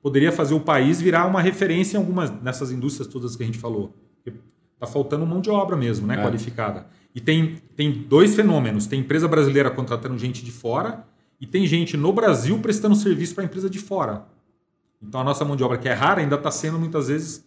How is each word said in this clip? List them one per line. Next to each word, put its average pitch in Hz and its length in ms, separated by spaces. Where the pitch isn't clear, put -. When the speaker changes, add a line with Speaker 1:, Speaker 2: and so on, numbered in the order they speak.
Speaker 1:
poderia 139 300
fazer 151 220
o 156 60
país 147 420
virar 175 240
uma 185 160
referência 185 560
em - 20
algumas, 175 320
nessas 127 300
indústrias 127 360
todas 123 280
que - 80
a - 20
gente 113 140
falou. 110 340
Porque - 220
tá 123 60
faltando 143 400
mão 165 140
de 202 100
obra 196 280
mesmo, 113 280
né, 104 140
Speaker 2:
É. - 20
Speaker 1:
qualificada. 110 680
E 120 60
tem, 160 360
tem 147 160
dois 160 440
fenômenos. 135 520
Tem 135 120
empresa 147 280
brasileira 139 440
contratando 123 460
gente 120 260
de 117 80
fora 156 540
e 131 60
tem 185 220
gente 165 280
no 156 160
Brasil 190 480
prestando 208 360
serviço 170 400
pra 196 80
empresa 190 260
de 190 100
fora. 120 460
Então 120 160
a - 20
nossa 143 220
mão 143 100
de 131 80
obra, 120 140
que 120 100
é 123 60
rara, 165 280
ainda 143 160
tá 147 120
sendo 160 300
muitas 160 300
vezes 160 380